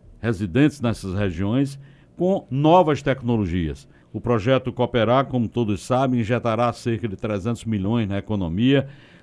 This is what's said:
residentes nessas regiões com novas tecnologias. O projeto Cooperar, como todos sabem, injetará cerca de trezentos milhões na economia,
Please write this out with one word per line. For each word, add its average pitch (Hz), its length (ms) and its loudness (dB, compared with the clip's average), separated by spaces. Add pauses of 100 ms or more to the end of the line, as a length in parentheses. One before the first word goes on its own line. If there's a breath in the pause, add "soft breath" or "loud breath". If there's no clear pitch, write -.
(200 soft breath)
residentes 113 640 0
nessas 101 320 -4
regiões 104 680 -2 (380 soft breath)
com 185 320 0
novas 151 520 4
tecnologias. 104 840 -2 (240 soft breath)
O 110 100 -10
projeto 123 500 0
Cooperar, 127 540 2
como 123 220 -2
todos 104 340 -2
sabem, 127 380 0
injetará 117 520 0
cerca 113 360 -4
de 95 80 -8
trezentos 107 500 -4
milhões 110 420 0
na 98 120 -4
economia, 107 680 0 (360 loud breath)